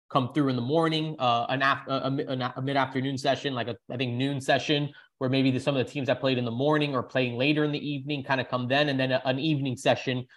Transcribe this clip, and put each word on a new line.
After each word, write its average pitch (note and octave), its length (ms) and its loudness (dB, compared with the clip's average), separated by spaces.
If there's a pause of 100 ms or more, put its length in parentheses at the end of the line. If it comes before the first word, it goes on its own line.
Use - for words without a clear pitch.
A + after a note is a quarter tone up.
come B2+ 240 0
through C#3+ 160 2
in B2+ 80 0
the A#2+ 60 -2
morning, D#3 560 0
uh, A#2+ 320 2
an C3 100 0
af-, C3+ 280 0
a, C3+ 180 -2
a C3+ 40 0
mi-, C#3 140 -2
an C3 160 -4
a, B2+ 160 -4
a C3 60 -6
mid-afternoon C3+ 560 0
session, C3+ 360 0
like A#2 140 -4
a, A#2 80 -6 (140)
I A#2 80 -6
think, B2 160 -2
noon C3+ 260 -2
session D3 480 2 (300)
where C3 100 -2
maybe C3+ 220 4
the, B2 100 0
some C#3 160 0
of B2 80 2
the - 80 -8
teams C3+ 140 -4
that B2+ 140 0
played C3 180 2
in A#2+ 80 -2
the A2+ 40 -2
morning C#3+ 440 2
are A#2+ 80 0
playing B2 340 -2
later D3 280 2
in D3 80 0
the D3 140 -6
evening, C#3 380 -4
kinda C3 200 0
come B2 220 -4
then, C#3+ 220 2
and C3+ 100 0
then C3 140 0
a, B2+ 140 2
an C3 120 0
evening C#3 380 0
session B2+ 480 0 (120)